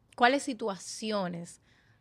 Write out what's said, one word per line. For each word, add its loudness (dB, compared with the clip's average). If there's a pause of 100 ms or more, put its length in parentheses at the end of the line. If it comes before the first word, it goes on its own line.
(160)
cuáles 6
situaciones -6 (400)